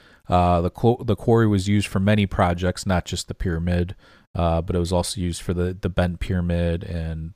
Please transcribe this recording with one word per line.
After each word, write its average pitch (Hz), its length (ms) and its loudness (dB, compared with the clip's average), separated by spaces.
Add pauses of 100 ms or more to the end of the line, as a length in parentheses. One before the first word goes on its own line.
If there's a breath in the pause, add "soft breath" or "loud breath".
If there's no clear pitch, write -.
(300 soft breath)
Uh, 87 320 4
the 87 80 0
qu-, - 340 2
the 110 140 0
quarry 117 280 4
was 98 220 2
used 101 200 2
for - 120 -2
many 104 260 4
projects, 90 600 0
not 90 180 0
just - 240 -8
the - 60 -8
pyramid, 87 640 -2 (360 soft breath)
uh, 82 280 0
but 90 160 -4
it - 20 0
was 87 140 -2
also 87 260 -2
used 87 220 -4
for 92 120 -4
the, 90 280 -2
the 92 80 -2
bent 87 320 -2
pyramid 87 640 -2
and 82 500 -8